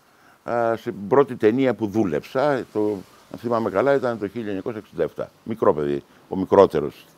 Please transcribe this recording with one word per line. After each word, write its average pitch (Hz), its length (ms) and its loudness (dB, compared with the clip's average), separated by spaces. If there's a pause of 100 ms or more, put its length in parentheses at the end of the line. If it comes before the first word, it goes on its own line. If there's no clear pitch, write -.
(440)
ε, 117 320 -2
στην 101 320 -10
πρώτη 131 280 2
ταινία 120 380 2
που 107 120 -4
δούλεψα, 110 840 -2
το, 107 80 -2 (520)
αν - 60 -14
θυμάμαι 113 320 -2
καλά, 120 240 2
ήταν 120 240 -2
το 101 100 -6
χίλια 113 180 -10
εννιακόσια 104 380 -8
εξήντα 82 180 -8
εφτά. - 280 -6 (120)
Μικρό 110 320 0
παιδί, 73 280 -4 (260)
ο 92 80 -8
μικρότερος 87 680 4 (120)